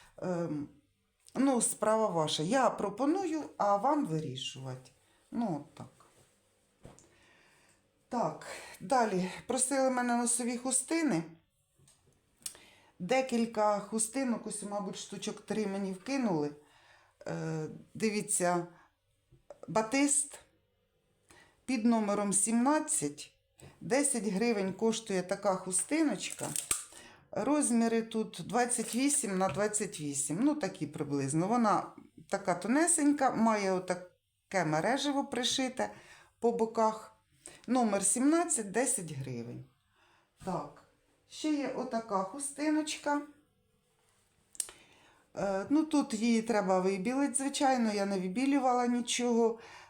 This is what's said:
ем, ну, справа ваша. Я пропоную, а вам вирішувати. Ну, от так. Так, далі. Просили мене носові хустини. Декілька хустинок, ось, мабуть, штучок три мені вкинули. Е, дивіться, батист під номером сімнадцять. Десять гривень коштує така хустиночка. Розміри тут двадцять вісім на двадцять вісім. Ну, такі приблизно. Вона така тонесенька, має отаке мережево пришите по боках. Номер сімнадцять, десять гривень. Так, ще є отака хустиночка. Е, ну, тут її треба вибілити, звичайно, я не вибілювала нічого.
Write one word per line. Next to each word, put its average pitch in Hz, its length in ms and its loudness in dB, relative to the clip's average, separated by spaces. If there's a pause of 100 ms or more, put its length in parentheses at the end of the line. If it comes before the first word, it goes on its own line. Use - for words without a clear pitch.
(160)
ем, 165 520 -4 (680)
ну, 254 260 2
справа 220 460 2
ваша. 160 360 0
Я 226 280 2
пропоную, 311 840 -2
а 202 200 2
вам 262 300 2
вирішувати. 131 840 -8 (400)
Ну, 220 300 -2
от - 140 -18
так. - 320 -18 (2000)
Так, 185 380 -2 (340)
далі. 190 500 2 (160)
Просили 262 440 2
мене 247 260 2
носові 240 400 0
хустини. 254 680 0 (1800)
Декілька 226 800 2
хустинок, 220 680 -4
ось, - 160 -8
мабуть, 202 360 -6
штучок 208 420 -10
три 208 260 -4
мені 196 260 -4
вкинули. 185 580 -2 (760)
Е, 160 400 -6 (280)
дивіться, 180 720 0 (1040)
батист 247 680 0 (1300)
під 240 200 0
номером 208 480 4
сімнадцять. 240 1000 2 (480)
Десять 233 460 2
гривень 202 460 2
коштує 220 500 0
така 196 340 0
хустиночка. 240 920 -2 (840)
Розміри 233 720 2
тут 220 440 -6
двадцять 233 480 -2
вісім 233 440 0
на 190 100 2
двадцять 202 520 -2
вісім. 147 420 -4
Ну, 294 120 4
такі 190 320 -4
приблизно. 143 600 -2
Вона 220 380 2 (420)
така 190 260 0
тонесенька, 285 760 4
має 214 420 4
отаке - 920 -4
мережево 247 600 2
пришите 247 680 -2 (480)
по 233 140 2
боках. 220 640 0 (500)
Номер 214 380 2
сімнадцять, 277 680 2
десять 208 400 -2
гривень. 127 520 -8 (800)
Так, - 380 -6 (460)
ще - 240 -4
є 277 160 -2
отака 226 540 -2
хустиночка. 294 1000 -2 (2250)
Е, 196 340 -2
ну, 302 140 4
тут 285 300 0
її 226 280 2
треба 196 380 2
вибілити, 233 540 0
звичайно, 269 580 2
я 202 140 0
не 196 140 0
вибілювала 247 640 2
нічого. 240 720 2 (320)